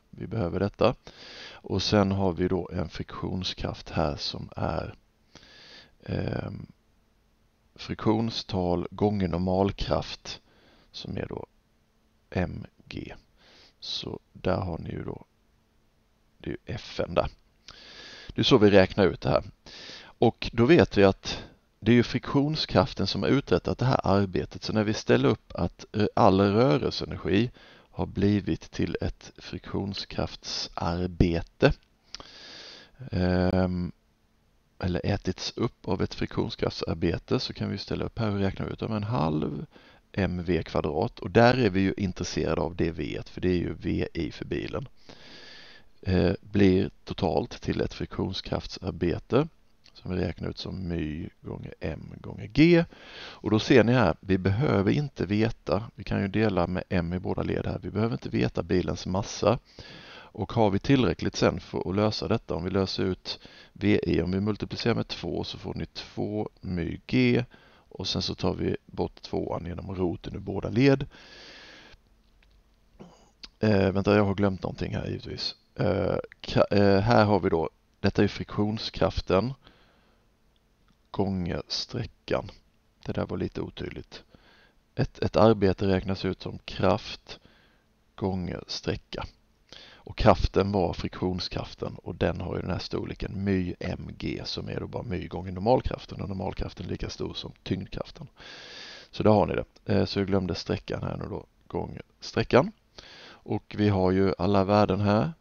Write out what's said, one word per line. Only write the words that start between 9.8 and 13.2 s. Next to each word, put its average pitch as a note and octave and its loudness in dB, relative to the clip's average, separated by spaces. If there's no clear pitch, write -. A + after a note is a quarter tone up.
som - -10
är - -6
då - -10
M E2 -4
G. - -12